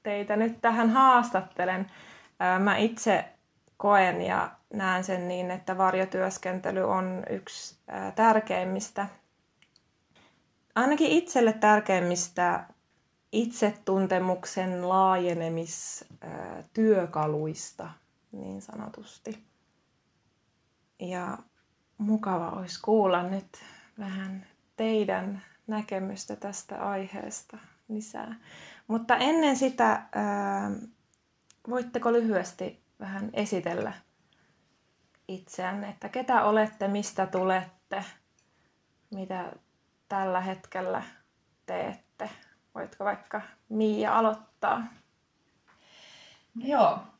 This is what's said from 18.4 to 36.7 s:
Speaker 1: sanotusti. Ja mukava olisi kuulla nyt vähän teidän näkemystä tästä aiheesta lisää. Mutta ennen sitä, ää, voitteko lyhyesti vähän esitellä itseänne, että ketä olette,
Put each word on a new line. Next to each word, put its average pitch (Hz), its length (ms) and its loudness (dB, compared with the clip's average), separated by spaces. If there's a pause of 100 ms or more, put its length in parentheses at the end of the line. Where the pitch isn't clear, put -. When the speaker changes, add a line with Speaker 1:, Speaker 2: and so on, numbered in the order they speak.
Speaker 1:
sanotusti. 214 840 -14 (1600)
Ja 180 380 -8 (600)
mukava 202 520 0
olisi 180 320 -10
kuulla 190 420 4
nyt 190 400 -8 (360)
vähän 190 460 -10 (320)
teidän 202 640 0 (260)
näkemystä 202 680 -6
tästä 202 540 -8
aiheesta 196 680 -10 (320)
lisää. 220 460 -10 (520)
Mutta 226 280 2
ennen 285 420 4
sitä, 254 540 2
ää, 202 600 -2 (960)
voitteko 240 420 -2
lyhyesti 214 720 0 (160)
vähän 196 340 -8
esitellä 185 600 -2 (1300)
itseänne, 190 640 -8
että 208 200 -12
ketä 254 340 2
olette, 214 440 2